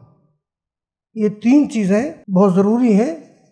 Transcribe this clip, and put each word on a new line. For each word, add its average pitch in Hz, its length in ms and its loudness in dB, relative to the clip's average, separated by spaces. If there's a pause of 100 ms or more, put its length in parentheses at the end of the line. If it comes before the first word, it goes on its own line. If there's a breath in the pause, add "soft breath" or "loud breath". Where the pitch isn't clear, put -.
(1160)
ये 214 140 -2 (100)
तीन 269 280 2
चीज़ें 214 640 -4
बहुत 190 260 2
ज़रूरी 220 380 0
हैं 233 180 0 (400)